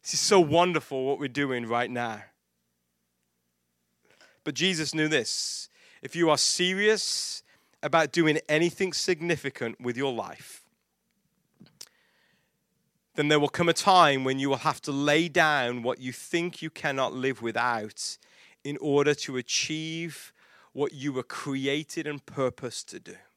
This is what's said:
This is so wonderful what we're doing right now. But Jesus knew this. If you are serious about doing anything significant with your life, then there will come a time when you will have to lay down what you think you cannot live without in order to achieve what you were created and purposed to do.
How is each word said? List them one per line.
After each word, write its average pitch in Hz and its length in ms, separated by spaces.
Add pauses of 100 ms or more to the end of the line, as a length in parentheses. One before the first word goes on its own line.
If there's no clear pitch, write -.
This - 140
is - 40
so 196 200
wonderful 156 640
what 139 140
we're 139 80
doing 127 400
right 120 240
now. 113 320 (2250)
But 143 120
Jesus 160 400
knew 156 120
this. - 600 (340)
If 139 140
you 170 140
are 147 80
serious - 1040 (400)
about 151 300
doing 156 340
anything 170 460
significant 151 880
with 123 160
your 135 160
life, 92 500 (2500)
then 147 120
there 151 100
will 147 120
come 170 180
a 165 60
time 156 500
when 131 160
you 139 80
will 135 120
have - 240
to 147 100
lay 147 340
down 139 560
what 123 160
you 127 140
think - 480
you 160 80
cannot 135 420
live 127 300
without 117 760 (460)
in 143 160
order 143 340
to 139 220
achieve 160 960 (400)
what 143 220
you 139 180
were 127 100
created 143 880
and 143 180
purposed - 600
to - 100
do. 90 200 (200)